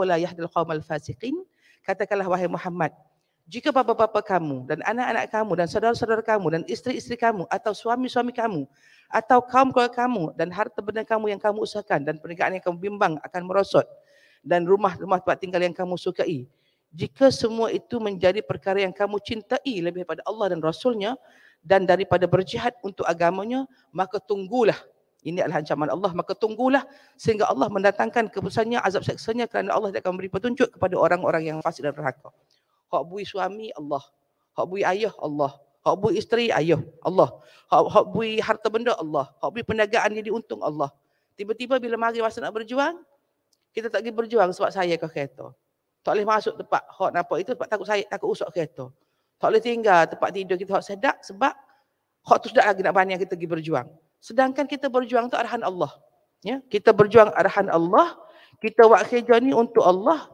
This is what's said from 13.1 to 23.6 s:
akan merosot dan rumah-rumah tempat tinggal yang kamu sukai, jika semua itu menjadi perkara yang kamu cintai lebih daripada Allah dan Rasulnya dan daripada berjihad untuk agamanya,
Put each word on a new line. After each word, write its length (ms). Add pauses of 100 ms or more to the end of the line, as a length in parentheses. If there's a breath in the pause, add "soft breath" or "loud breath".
akan 240
merosot 400 (560 soft breath)
dan 240
rumah-rumah 560
tempat 160
tinggal 240
yang 160
kamu 160
sukai, 560 (400)
jika 400
semua 400
itu 320
menjadi 400
perkara 400
yang 120
kamu 280
cintai 560
lebih 280
daripada 200
Allah 280
dan 120
Rasulnya 480 (480 soft breath)
dan 240
daripada 400
berjihad 560
untuk 240
agamanya, 640 (240 soft breath)